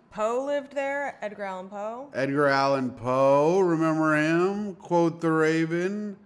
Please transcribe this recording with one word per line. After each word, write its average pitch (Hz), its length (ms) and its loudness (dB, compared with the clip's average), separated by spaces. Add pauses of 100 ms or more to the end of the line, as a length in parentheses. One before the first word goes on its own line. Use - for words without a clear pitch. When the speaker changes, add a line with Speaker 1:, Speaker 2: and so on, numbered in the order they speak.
(100)
Speaker 1:
Poe 233 340 -2
lived 285 300 -4
there. 277 480 -4
Edgar 208 220 -10
Allan 190 240 -10
Poe. 220 440 -12
Speaker 2:
Edgar 139 360 0
Allan 139 420 2
Poe. 135 680 2
Remember 160 560 2
him? 180 580 0
Quote 170 460 0
the 165 100 0
Raven, 170 960 0